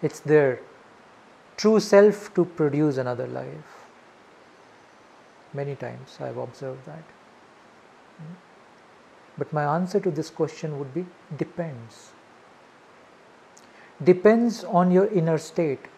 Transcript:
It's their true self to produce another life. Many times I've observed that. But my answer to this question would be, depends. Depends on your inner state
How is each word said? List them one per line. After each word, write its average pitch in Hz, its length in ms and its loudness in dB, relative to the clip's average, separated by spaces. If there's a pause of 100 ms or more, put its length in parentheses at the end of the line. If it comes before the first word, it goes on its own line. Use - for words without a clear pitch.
It's 151 180 -6
their 143 400 2 (960)
true 214 220 4
self 202 540 4
to 175 120 2
produce 151 520 0
another 123 300 -4
life. 131 580 -14 (1700)
Many 139 220 -8
times 123 440 -14
I've 127 180 -10
observed 131 480 -12
that. 160 180 -18 (2250)
But 143 160 -10
my 151 100 -2
answer 180 360 -2
to 190 120 -2
this 151 180 -6
question 151 500 -6
would 135 140 -10
be, 175 120 -6 (320)
depends. 143 720 -10 (1900)
Depends 208 600 4
on 180 280 2
your 185 160 4
inner 165 300 0
state 147 480 -4 (120)